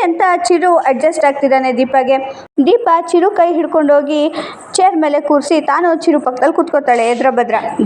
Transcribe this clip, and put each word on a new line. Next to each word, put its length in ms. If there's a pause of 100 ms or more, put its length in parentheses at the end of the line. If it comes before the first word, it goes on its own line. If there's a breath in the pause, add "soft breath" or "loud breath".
ಅಂತ 180 (260)
ಚಿರು 280
ಅಡ್ಜಸ್ಟ್ 500
ಆಗ್ತಿದ್ದಾನೆ 520
ದೀಪಗೆ. 420 (460 loud breath)
ದೀಪ 240 (220)
ಚಿರು 200
ಕೈ 220
ಹಿಡ್ಕೊಂಡೋಗಿ 680 (520 loud breath)
ಚೇರ್ 220
ಮೇಲೆ 260
ಕೂರಿಸಿ 400
ತಾನು 340
ಚಿರು 240
ಪಕ್ಕದಲ್ಲಿ 340
ಕೂತ್ಕೋತಾಳೆ 560
ಎದ್ರ 200
ಬದ್ರ. 260 (300)